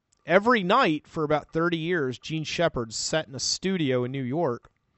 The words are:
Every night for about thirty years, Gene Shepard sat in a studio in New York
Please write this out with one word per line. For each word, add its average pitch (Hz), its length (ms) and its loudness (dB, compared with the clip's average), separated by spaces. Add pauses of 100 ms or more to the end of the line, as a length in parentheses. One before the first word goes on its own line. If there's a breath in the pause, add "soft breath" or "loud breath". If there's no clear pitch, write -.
(260)
Every 202 380 4
night 190 460 2
for 160 160 -4
about 147 260 -2
thirty 170 260 0
years, 156 400 -2
Gene 156 280 -8
Shepard 127 480 -2
sat - 340 -4
in 135 80 -14
a 120 40 -8
studio 143 680 0
in 131 80 -6
New 139 100 -4
York 127 480 -2 (260)